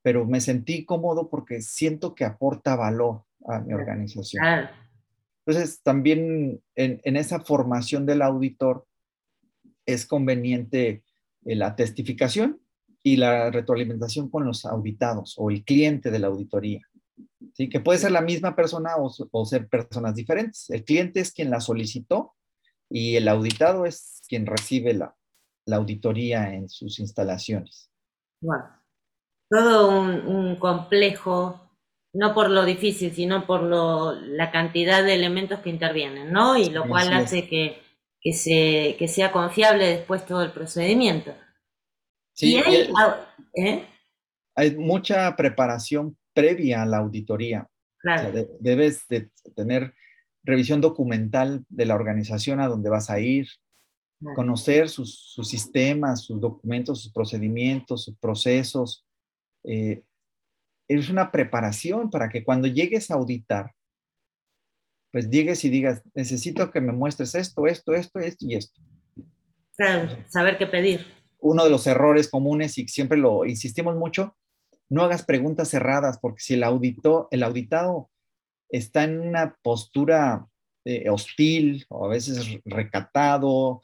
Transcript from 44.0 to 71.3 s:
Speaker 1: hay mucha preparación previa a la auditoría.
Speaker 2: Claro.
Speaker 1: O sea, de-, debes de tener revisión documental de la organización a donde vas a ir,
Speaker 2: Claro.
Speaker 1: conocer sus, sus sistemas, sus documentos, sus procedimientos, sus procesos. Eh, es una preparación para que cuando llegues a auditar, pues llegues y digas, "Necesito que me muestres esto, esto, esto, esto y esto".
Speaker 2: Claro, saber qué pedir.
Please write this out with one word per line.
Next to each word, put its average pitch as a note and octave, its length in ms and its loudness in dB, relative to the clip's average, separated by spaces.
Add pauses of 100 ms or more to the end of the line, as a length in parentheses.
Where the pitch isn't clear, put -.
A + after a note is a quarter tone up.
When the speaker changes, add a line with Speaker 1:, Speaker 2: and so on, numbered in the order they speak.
Speaker 1:
hay D3 220 4
mucha F#3 600 2
preparación C#3 800 0 (180)
previa D3 480 4
a A2 40 0
la A2 120 2
auditoría. G#2+ 720 -4 (300)
Speaker 2:
Claro. E3 300 0
Speaker 1:
O - 40 -6
sea, A2+ 100 -2
de-, - 60 -6 (120)
debes C#3 480 2
de A2 220 -4 (240)
tener B2+ 400 -4 (500)
revisión C3 360 2
documental C3 880 0
de - 180 0
la A2 80 2
organización G#2+ 640 -2
a C3+ 80 0
donde G#2+ 220 -2
vas G#2+ 200 -2
a G#2 100 -2
ir, C3 280 0 (720)
Speaker 2:
Claro. D3 160 -10
Speaker 1:
conocer C3 520 2
sus, B2+ 260 -10 (180)
sus A2 160 -10
sistemas, C3 760 -2
sus A2 160 -8
documentos, A#2+ 600 -4
sus A2 100 -20
procedimientos, A#2 920 -4
sus G#2+ 140 -16
procesos. B2 840 -2 (600)
Eh, G#2+ 380 -4 (840)
es D3 220 2
una F#3 200 0
preparación C3 800 -2
para C3 180 -2
que A2+ 160 -6
cuando B2+ 240 0
llegues F3 420 -2
a E3+ 40 -2
auditar, A#2 580 -4 (1400)
pues A#2 180 -2
llegues D#3 340 2
y C#3 60 2
digas, C3 320 0 (120)
"Necesito C#3 560 -4
que D#3+ 100 -2
me B2 120 -2
muestres C3 420 -4
esto, F3 320 -2
esto, D#3+ 280 -2
esto, F3 240 -4
esto F3 300 -8
y A#2 60 -6
esto". - 260 -8 (960)
Speaker 2:
Claro, F#3 320 2 (200)
saber F#3 300 2
qué G3 80 0
pedir. F3+ 400 0 (320)